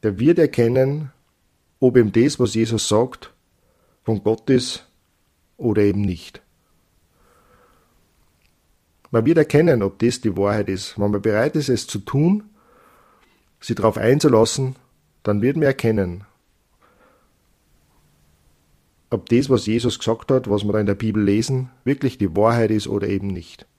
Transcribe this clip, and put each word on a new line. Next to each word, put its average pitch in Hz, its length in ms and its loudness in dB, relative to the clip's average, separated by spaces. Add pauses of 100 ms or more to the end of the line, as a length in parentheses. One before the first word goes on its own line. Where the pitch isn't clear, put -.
der 101 160 -2
wird 151 200 4
erkennen, 135 720 0 (680)
ob 127 160 4
ihm 110 160 4
das, 127 260 2
was 117 160 0
Jesus 113 340 -2
sagt, 117 440 -2 (720)
von 107 180 -2
Gott 110 280 -2
ist - 360 -2 (720)
oder 107 260 0
eben 101 200 2
nicht. 92 380 -6 (2750)
Man 113 140 0
wird 165 140 4
erkennen, 151 440 4
ob 98 160 -4
das 120 220 0
die 107 160 -4
Wahrheit 101 320 0
ist. 95 300 -8
Wenn 104 120 0
man 104 120 -2
bereit 113 340 0
ist, 143 120 -2
es 123 180 -2
zu - 120 -8
tun, 165 460 0 (1160)
sich - 140 -6
darauf 107 240 0
einzulassen, 127 760 2 (480)
dann 104 180 0
wird 135 140 0
man 156 100 0
erkennen, 101 580 -2 (2750)
ob 107 180 -6
das, 135 220 2
was 123 160 0
Jesus 117 320 -2
gesagt - 320 -4
hat, 131 180 0
was 101 160 -2
wir 104 80 -2
da 107 80 0
in 104 60 0
der 98 80 0
Bibel 107 280 -2
lesen, 113 480 -2 (120)
wirklich 139 360 -4
die 87 180 -2
Wahrheit 113 340 2
ist 107 160 -2
oder 101 220 -4
eben 98 200 -4
nicht. 90 380 -12 (120)